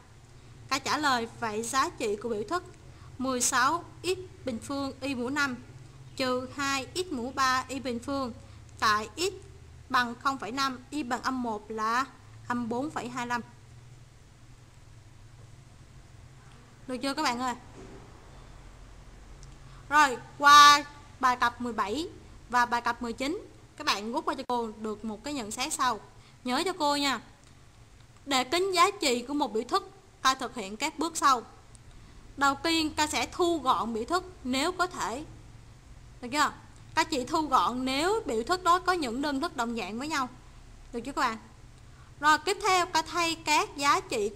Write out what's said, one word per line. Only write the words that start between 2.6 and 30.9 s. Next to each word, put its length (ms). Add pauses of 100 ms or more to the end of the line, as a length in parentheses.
mười 240
sáu 420 (200)
x 40 (380)
bình 180
phương 380
y 140
mũ 140
năm 260 (600)
trừ 400
hai 400
x 160
mũ 240
ba 320
y 120
bình 200
phương 340 (460)
tại 380
x 160 (560)
bằng 340
không 140
phẩy 140
năm, 280 (100)
y 140
bằng 180
âm 220
một 280
là 340 (420)
âm 220
bốn 200
phẩy 200
hai 180
lăm. 140 (3500)
Được 100
chưa 160
các 100
bạn 160
ơi? 160 (2250)
Rồi, 280 (200)
qua 460 (360)
bài 200
tập 220
mười 120
bảy 360 (400)
và 160
bài 160
tập 200
mười 120
chín, 340 (300)
các 100
bạn 260
rút 140
ra 60
cho 140
cô 320
được 260
một 180
cái 100
nhận 180
xét 220
sau. 260 (440)
Nhớ 220
cho 80
cô 220
nha. 260 (1040)
Để 180
tính 280
giá 200 (100)
trị 260
của 60
một 200
biểu 100
thức, 280 (300)
ta 140
thực 200
hiện 220
các 220